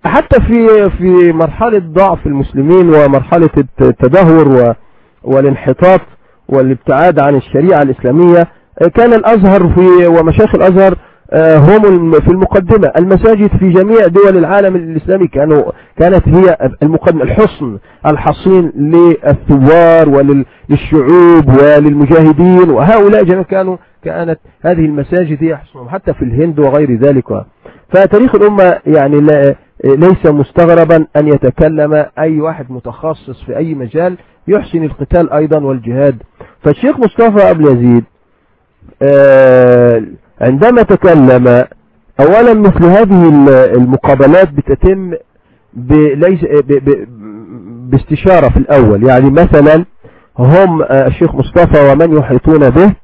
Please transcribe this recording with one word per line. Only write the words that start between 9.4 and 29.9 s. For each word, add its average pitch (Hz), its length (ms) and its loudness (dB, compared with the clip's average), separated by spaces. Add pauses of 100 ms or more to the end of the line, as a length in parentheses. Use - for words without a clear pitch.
في، 180 320 4
ومشايخ 165 480 0
الأزهر، 185 400 2 (380)
آه، 160 240 2
هم 196 300 4
الم-، 165 340 2
في - 80 -4
المقدمة. 185 680 0
المساجد 196 600 0
في 185 120 0
جميع 202 360 2
دول 190 320 2
العالم 190 380 0
الإسلامي 165 500 -4
كانوا، 147 360 -2 (360)
كانت 180 300 0
هي 175 420 0 (120)
المقدمة، 160 400 -2
الحصن 139 560 -4 (280)
الحصين 165 680 -2
للثوار 156 1300 2
ولل-، 139 360 0 (240)
للشعوب 156 800 2
وللمجاهدين، 147 1200 2
وهؤلاء 202 540 2
جميعا 185 180 -2
كانوا، 185 340 -6 (280)
كانت 165 340 -8 (240)
هذه 160 220 -2
المساجد 151 600 -4
هي 160 120 -4
حصنهم 127 320 -20
حتى 147 260 -8
في - 80 -10
الهند 147 360 -4
وغير 139 400 -2
ذلك. 120 460 -2 (460)
فتاريخ 208 440 0
الأمة، 196 520 0
يعني، 147 340 0
لا، 143 340 0 (300)
ليس 165 420 0